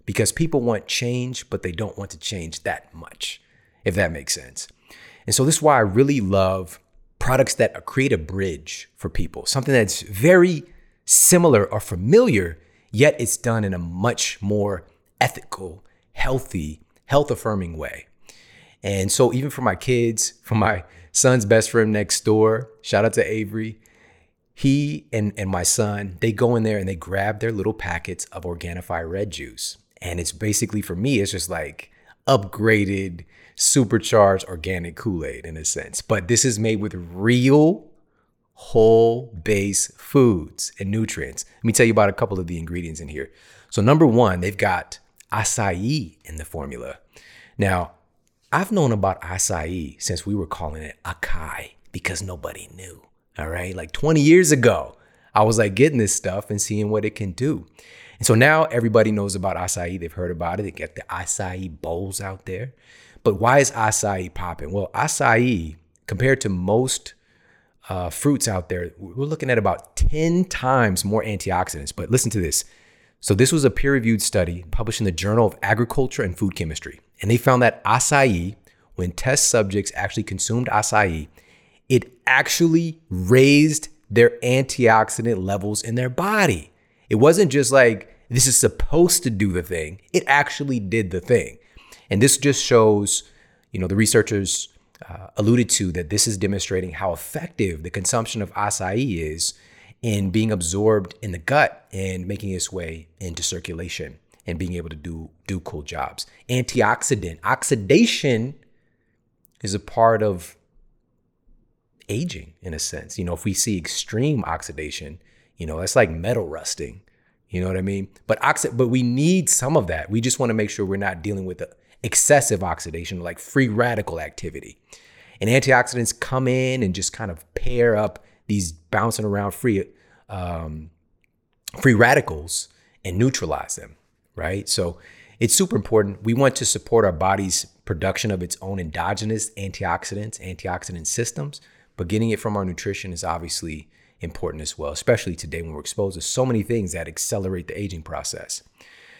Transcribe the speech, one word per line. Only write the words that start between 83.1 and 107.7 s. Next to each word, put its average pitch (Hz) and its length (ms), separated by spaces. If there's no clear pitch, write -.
their 117 220
antioxidant 113 1000
levels 101 380
in 113 140
their 123 140
body. 170 640
It 113 60
wasn't 160 360
just 131 200
like, 120 420
"This 120 180
is 123 100
supposed - 640
to 127 60
do 101 220
the 87 120
thing." 82 380
It - 160
actually 139 520
did 98 320
the 90 100
thing. 113 380
And 104 120
this 135 160
just 139 260
shows, 107 600
you - 80
know, 90 80
the 95 80
researchers, 104 720
uh, 95 200
alluded 113 340
to 92 220
that 82 160
this 104 180
is 107 100
demonstrating 95 560
how 92 200
effective 90 680
the 90 60
consumption 110 520
of 92 120
acai 104 640
is 80 360
in 101 280
being 110 220
absorbed 98 720
in 101 100
the 87 80
gut - 520
and 95 360
making 101 240
its 92 200
way 80 360
into 82 220
circulation 82 760
and 85 140
being 90 140
able 85 160
to 80 60
do, 80 340
do 95 120
cool - 220
jobs. - 460
Antioxidant, 113 960
oxidation 131 1120